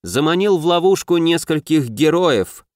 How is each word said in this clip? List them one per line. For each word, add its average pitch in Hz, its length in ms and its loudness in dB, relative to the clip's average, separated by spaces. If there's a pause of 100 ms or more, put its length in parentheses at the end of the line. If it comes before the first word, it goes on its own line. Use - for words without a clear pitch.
заманил 165 540 0
в 156 80 -4
ловушку 175 520 2
нескольких 160 720 -2
героев 147 760 -2 (100)